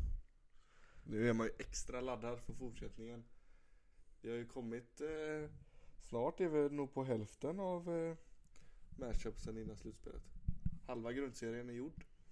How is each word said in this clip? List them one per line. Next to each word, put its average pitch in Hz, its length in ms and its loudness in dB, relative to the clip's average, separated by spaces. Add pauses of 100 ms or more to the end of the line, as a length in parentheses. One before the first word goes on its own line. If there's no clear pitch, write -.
(1040)
Nu 110 260 6
är 113 40 10
man 113 140 6
ju 107 120 0
extra - 420 -2
laddad 120 380 0
för - 140 -2
fortsättningen. 117 720 -4 (1000)
Vi 110 80 -4
har 117 80 2
ju 120 80 -2
kommit, 120 560 -4
eh, 156 480 0 (600)
snart 123 300 4
är 185 80 8
vi 147 280 6
nog 139 180 0
på 135 100 0
hälften 131 560 2
av, 180 300 0
eh, 165 260 2 (720)
matchupsen 113 680 2
innan 110 200 -4
slutspelet. - 440 -8 (640)
Halva 117 240 0
grundserien 123 580 0
är 120 40 -6
gjord. 139 320 -4 (260)